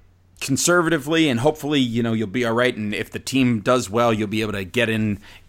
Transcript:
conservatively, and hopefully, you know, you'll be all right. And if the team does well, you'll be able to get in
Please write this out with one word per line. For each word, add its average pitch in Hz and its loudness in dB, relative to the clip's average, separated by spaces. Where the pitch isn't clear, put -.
conservatively, 160 2
and 117 0
hopefully, 151 0
you 117 0
know, 113 -2
you'll 110 -2
be 117 -2
all 117 0
right. 120 2
And 104 -6
if 92 -6
the - -10
team 123 0
does 117 0
well, 117 2
you'll 107 0
be 107 -2
able 107 -2
to 98 -6
get 113 0
in 110 -2